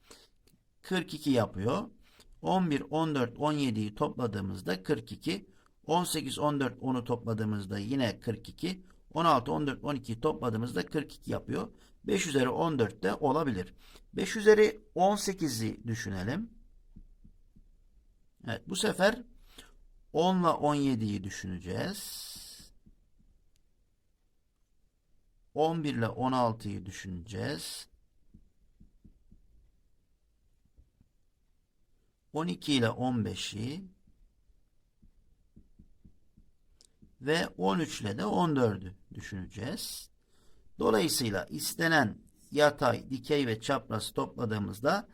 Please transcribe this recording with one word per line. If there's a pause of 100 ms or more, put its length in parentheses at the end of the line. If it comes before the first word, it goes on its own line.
(840)
kırk
iki
yapıyor. (520)
On
bir,
on
dört,
on
yediyi
topladığımızda
kırk
iki. (360)
On
sekiz,
on
dört,
onu
topladığımızda
yine
kırk
iki. (260)
On
altı,
on
dört,
on
ikiyi
topladığımızda
kırk
iki
yapıyor. (360)
Beş
üzeri
on
dört
de
olabilir. (380)
Beş
üzeri (140)
on
sekizi
düşünelim. (1900)
Evet,
bu
sefer (920)
on
ile
on
yediyi
düşüneceğiz. (3250)
On
bir
ile
on
altıyı
düşüneceğiz. (4000)
On
iki
ile
on
beşi (3250)
ve
on
üç
ile
de
on
dördü (200)
düşüneceğiz. (680)
Dolayısıyla
istenen (320)
yatay,
dikey
ve
çapraz
topladığımızda